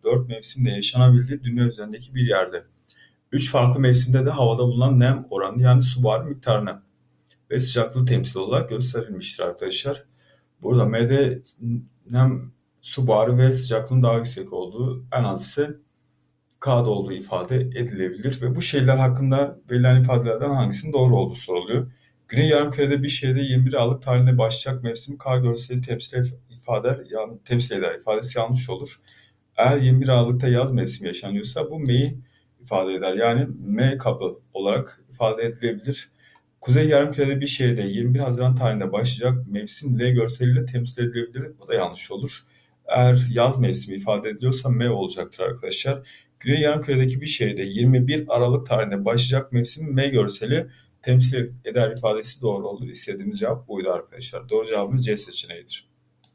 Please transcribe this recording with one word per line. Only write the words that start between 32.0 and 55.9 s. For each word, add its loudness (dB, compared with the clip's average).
ifade -2
eder. -2
Yani 2
M 0
kapı -4
olarak -4
ifade -2
edilebilir. -6
Kuzey 4
Yarımküre'de 2
bir -4
şehirde 0
yirmi 0
bir 2
Haziran 0
tarihinde -2
başlayacak -2
mevsim -4
L 2
görseliyle 2
temsil -6
edilebilir. -6
Bu -20
da -2
yanlış -4
olur. -8
Eğer 4
yaz 2
mevsimi 0
ifade -4
ediliyorsa 0
M 2
olacaktır -6
arkadaşlar. -4
Güney 0
Yarımküre'deki 0
bir -8
şehirde -2
yirmi 4
bir 0
Aralık 0
tarihinde -2
başlayacak 0
mevsim -2
M 0
görseli -2
temsil 2
ed-, -4
eder 0
ifadesi -4
doğru -4
olur. -12
İstediğimiz -6
cevap -4
buydu -6
arkadaşlar. -10
Doğru 0
cevabımız -2
C -2
seçeneğidir. -10